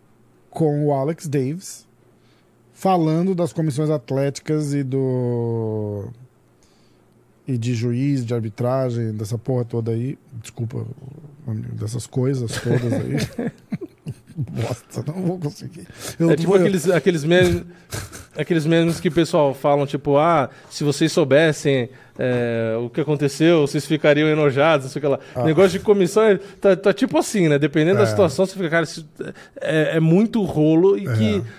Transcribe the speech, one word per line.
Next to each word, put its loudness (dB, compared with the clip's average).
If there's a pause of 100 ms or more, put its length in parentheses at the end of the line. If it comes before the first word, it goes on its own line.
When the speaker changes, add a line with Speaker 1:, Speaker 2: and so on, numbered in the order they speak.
(500)
Speaker 1:
com 0
o 2
Alex -4
Davis -6 (880)
falando 0
das -2
comissões -2
atléticas -2
e -2
do, -4 (1400)
e -2
de -2
juiz, -2
de -4
arbitragem, -2
dessa -6
porra -2
toda -4
aí. -4 (240)
Desculpa, -8 (920)
dessas -8
coisas -2 (100)
todas 0
aí. -4
<laughs> -20 (760)
Bosta, -6
não -8
vou -2
conseguir. -12 (320)
Eu 2
Speaker 2:
É -2
tipo -4
Speaker 1:
vou 4
Speaker 2:
aqueles, 2
aqueles 0
memes, 2 (760)
aqueles 0
memes 2
que -2
o 0
pessoal 2
falam, 2
tipo, -2
"Ah, 4 (220)
se -8
vocês 0
soubessem, 2 (280)
é, -2
o -6
que -4
aconteceu, 2
vocês -4
ficariam 2
enojados", 2
não -14
sei -8
o -6
que 0
lá. 0 (160)
Speaker 1:
Ah. -2
Speaker 2:
Negócio 4
de -4
comissão 2
é, 4 (200)
tá, 4
tá 2
tipo 0
assim, 2
né? 4
Dependendo 2
da 4
Speaker 1:
É. 4
Speaker 2:
situação, 2
você -12
fica, -4
cara, 2
isso -12 (540)
é, 0
é 2
muito 4
rolo 4
e -6
Speaker 1:
É. -2
Speaker 2:
que, 2 (160)